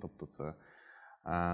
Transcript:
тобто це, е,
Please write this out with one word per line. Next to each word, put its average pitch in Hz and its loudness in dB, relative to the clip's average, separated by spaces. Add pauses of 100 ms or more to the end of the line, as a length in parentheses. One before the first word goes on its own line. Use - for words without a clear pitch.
тобто - -8
це, - -4
е, 78 0 (1000)